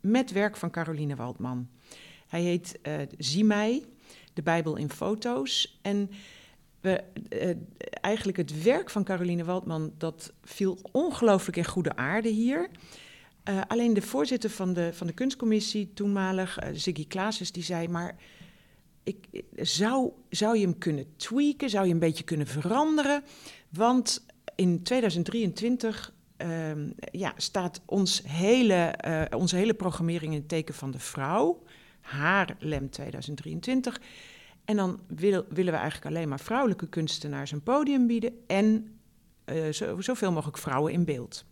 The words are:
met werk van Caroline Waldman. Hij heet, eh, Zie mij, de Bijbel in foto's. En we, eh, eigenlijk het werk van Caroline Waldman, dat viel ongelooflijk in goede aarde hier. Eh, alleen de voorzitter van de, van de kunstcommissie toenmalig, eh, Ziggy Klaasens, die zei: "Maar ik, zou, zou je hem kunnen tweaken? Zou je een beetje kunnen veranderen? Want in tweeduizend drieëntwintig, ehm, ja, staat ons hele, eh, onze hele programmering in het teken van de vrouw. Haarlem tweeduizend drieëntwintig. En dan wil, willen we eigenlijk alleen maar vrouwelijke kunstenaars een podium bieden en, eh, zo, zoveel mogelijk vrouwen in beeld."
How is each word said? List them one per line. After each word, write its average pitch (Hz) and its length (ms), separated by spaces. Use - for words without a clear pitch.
met 254 300
werk 202 260
van 170 140
Caroline 151 460
Waldman. 123 520
Hij 170 160
heet, 175 400
eh, 151 120
Zie 160 260
mij, 214 400
de 170 100
Bijbel 165 340
in 147 140
foto's. 240 920
En 202 280
we, 190 220
eh, - 220
eigenlijk 202 360
het 156 260
werk 285 280
van 202 140
Caroline 175 400
Waldman, 160 540
dat 160 340
viel 190 360
ongelooflijk 226 640
in 170 80
goede 160 320
aarde 190 320
hier. 247 400
Eh, 196 260
alleen 233 260
de 202 80
voorzitter 254 480
van 185 220
de, 170 200
van 175 140
de 170 60
kunstcommissie 220 800
toenmalig, 190 680
eh, - 140
Ziggy 151 340
Klaasens, 190 460
die 180 100
zei: 170 260
"Maar 175 280
ik, - 400
zou, 233 540
zou 214 300
je 202 80
hem 175 120
kunnen 147 380
tweaken? 285 540
Zou 196 160
je 180 60
een 165 60
beetje 160 260
kunnen 151 220
veranderen? 285 760
Want 233 580
in 180 280
tweeduizend 196 420
drieëntwintig, 226 880
ehm, 160 540
ja, 180 260
staat - 480
ons - 420
hele, 196 480
eh, 160 640
onze 180 180
hele 214 180
programmering 170 580
in 151 60
het 151 100
teken 160 260
van 135 160
de 131 80
vrouw. 202 640
Haarlem 151 880
tweeduizend 143 460
drieëntwintig. 240 640
En 214 120
dan 190 300
wil, 180 420
willen 180 240
we 160 60
eigenlijk 139 280
alleen 156 220
maar 135 120
vrouwelijke 226 480
kunstenaars 147 640
een 147 120
podium 269 440
bieden 233 260
en, 214 520
eh, 156 240
zo, 165 320
zoveel 196 320
mogelijk 147 260
vrouwen 143 340
in 175 120
beeld." 135 480